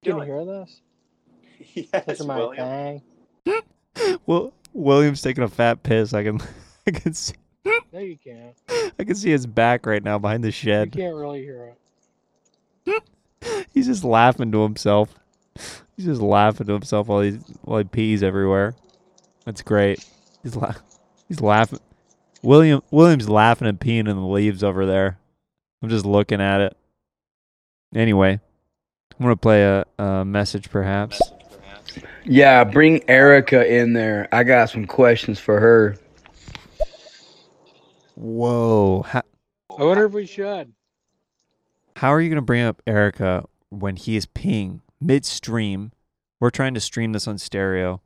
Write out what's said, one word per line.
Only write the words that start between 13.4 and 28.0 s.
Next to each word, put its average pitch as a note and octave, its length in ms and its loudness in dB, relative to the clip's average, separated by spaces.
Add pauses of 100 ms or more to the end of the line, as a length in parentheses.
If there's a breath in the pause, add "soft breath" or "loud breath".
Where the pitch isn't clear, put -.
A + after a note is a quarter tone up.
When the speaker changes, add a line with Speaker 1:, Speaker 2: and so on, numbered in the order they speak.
Speaker 2:
<laughs> - 40 -20
He's C4+ 140 0
just A3 160 -4
laughing A#2+ 480 2
to G#2+ 120 0
himself. G#2 500 0 (840 loud breath)
He's F#3+ 100 -10
just C#3 160 -4
laughing G#2 460 2
to G#2 60 -2
himself G#2 340 -4
while G2+ 140 0
he's, G2+ 160 -2 (240)
while - 180 -4
he G#2 60 -2
pees A2 380 -2
everywhere. G2 520 0 (680)
That's A2 160 -14
great. G2+ 440 0 (380)
He's A#2+ 120 -12
la-, G2+ 200 -8 (520)
he's D3+ 140 -10
laughing. A2 380 0 (640)
William, D3 380 6 (100)
William's D3+ 380 6
laughing A2 380 4
and G2+ 120 -4
peeing A2+ 280 -2
in G#2 80 -2
the F#2+ 120 -6
leaves G2+ 360 0
over F#2+ 220 -2
there. F#2+ 320 0 (640)
I'm A#2 80 -8
just A2 160 -2
looking G2+ 360 2
at G2 200 0
it. G2 160 -4 (1160)
Anyway, G2+ 440 2 (800)